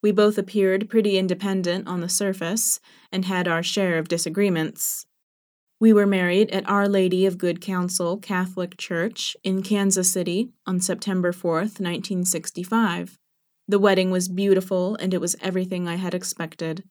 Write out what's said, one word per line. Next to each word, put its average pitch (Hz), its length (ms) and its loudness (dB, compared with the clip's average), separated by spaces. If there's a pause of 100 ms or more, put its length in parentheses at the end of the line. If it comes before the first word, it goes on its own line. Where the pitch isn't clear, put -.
We 208 100 4
both 208 260 4
appeared 196 500 0
pretty 208 300 2
independent 185 680 -2
on 175 120 -4
the 170 80 -4
surface 190 720 -2 (320)
and 190 120 -2
had 180 240 0
our 165 140 2
share 180 360 0
of 160 100 -4
disagreements. 170 1000 -2 (760)
We 220 120 8
were 208 140 6
married 190 460 2
at 190 160 -4
Our 202 200 2
Lady 190 380 2
of 180 120 0
Good 175 220 -2
Counsel 180 580 -2
Catholic 185 580 -4
Church - 680 -6
in 190 200 -2
Kansas 190 480 2
City 185 420 -2 (120)
on 185 160 0
September 180 520 0
fourth, 175 480 -2
nineteen 180 440 -4
sixty-five. 180 920 -2 (480)
The 202 140 2
wedding 190 320 4
was 180 160 0
beautiful, 190 680 0
and 185 160 -2
it 180 80 0
was 170 220 -4
everything 185 460 -4
I 170 80 -4
had 180 180 -4
expected. 165 760 -8